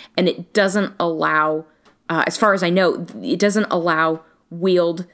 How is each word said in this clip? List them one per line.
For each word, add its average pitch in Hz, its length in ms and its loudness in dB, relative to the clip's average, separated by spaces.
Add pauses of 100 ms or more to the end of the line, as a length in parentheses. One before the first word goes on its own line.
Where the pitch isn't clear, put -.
(180)
and 180 120 2
it - 240 -8
doesn't 196 460 0
allow, 156 640 0 (440)
uh, 165 180 0
as - 100 -2
far 208 160 4
as 190 80 0
I 175 80 0
know, 175 360 0 (180)
it 180 160 -4
doesn't 202 320 0
allow 160 480 0 (300)
wheeled 170 640 0